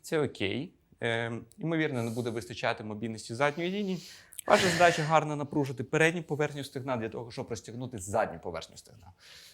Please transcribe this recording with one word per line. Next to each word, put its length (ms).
це 180
окей. 540
Ем, 420
ймовірно, 460
не 80
буде 180
вистачати 540
мобільності 520
задньої 360
лінії. 320
Ваша 220
задача 340
гарно 320
напружити 480
передню 400
поверхню 400
стегна 340
для 120
того, 220
щоб 180
розтягнути 480
задню 460
поверхню 340
стегна. 340